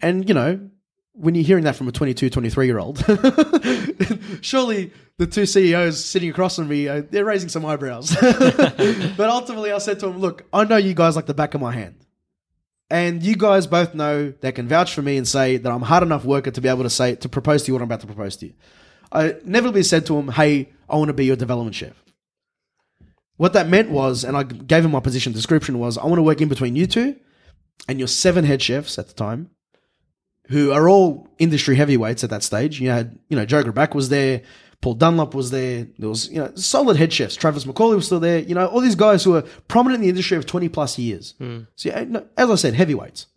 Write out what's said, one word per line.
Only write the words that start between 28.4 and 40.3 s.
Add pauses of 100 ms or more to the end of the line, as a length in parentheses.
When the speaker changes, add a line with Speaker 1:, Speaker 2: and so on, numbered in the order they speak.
Speaker 1:
head
chefs
at
the
time, (960)
who
are
all (100)
industry
heavyweights
at
that
stage."
You
had, (100)
you
know,
Joe
Grabak
was
there, (400)
Paul
Dunlop
was
there, (100)
there
was,
you
know,
solid
head
chefs.
Travis
McCauley
was
still
there,
you
know,
all
these
guys
who
are (260)
prominent
in
the
industry